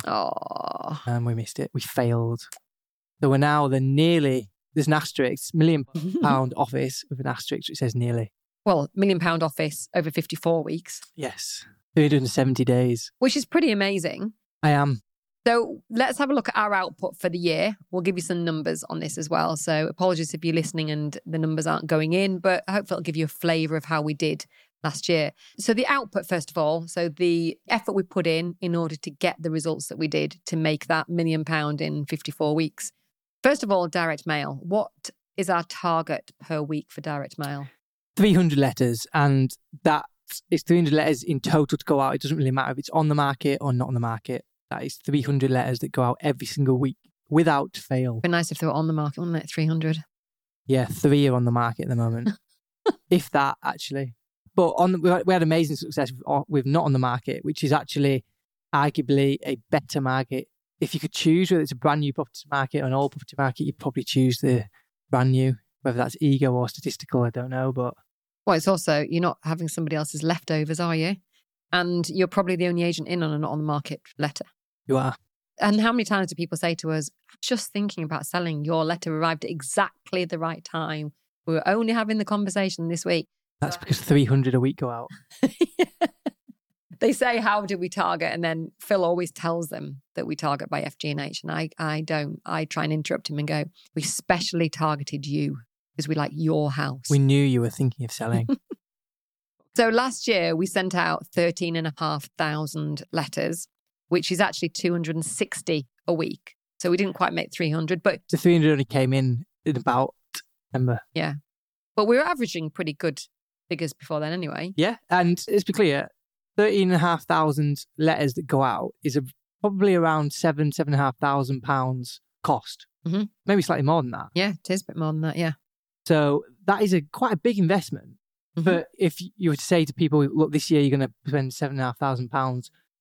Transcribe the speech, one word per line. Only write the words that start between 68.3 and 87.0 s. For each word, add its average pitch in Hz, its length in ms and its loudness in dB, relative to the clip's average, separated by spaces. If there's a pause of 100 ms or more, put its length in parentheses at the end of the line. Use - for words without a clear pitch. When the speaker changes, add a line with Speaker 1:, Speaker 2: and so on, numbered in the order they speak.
Speaker 1:
Well, 190 100 4
it's 160 120 -2
also, 165 400 2
you're 170 120 -2
not 175 220 -2
having 160 260 -4
somebody 156 280 -4
else's 151 260 -6
leftovers, 160 580 -2
are 170 160 -2
you? 170 200 -2 (560)
And 175 360 2
you're 180 200 2
probably 185 280 0
the 175 120 0
only 175 160 0
agent 160 240 -2
in 175 140 -2
on 156 100 0
a 147 60 -2
not 151 120 -4
on 151 80 -4
the 151 60 -4
market 147 360 -4 (180)
letter. 147 280 -6 (400)
Speaker 2:
You 131 100 2
are. 131 200 0 (440)
Speaker 1:
And 208 200 4
how 233 120 2
many 240 120 0
times 190 240 0
do 156 60 -10
people 165 240 -6
say 170 180 0
to 160 140 -4
us, 156 200 -2 (300)
"Just - 320 -4
thinking 202 320 -4
about 151 220 -6
selling, 165 380 -4
your 160 200 0
letter 165 320 -4
arrived 160 280 -2
at - 60 -6
exactly 180 760 -4
the 175 140 -6
right 165 260 -6
time. 151 480 -6 (340)
We 160 80 0
were 160 140 0
only 220 240 2
having 220 260 0
the 208 60 0
conversation 196 640 -2
this 170 160 -4
week." 175 240 0 (320)
Speaker 2:
That's 143 160 -2
because - 240 -4
three 143 240 6
hundred 131 300 4
a 127 60 4
week 135 160 0
go 127 140 -4
out. 120 180 -10 (340)
Speaker 1:
<laughs> 262 80 4 (1500)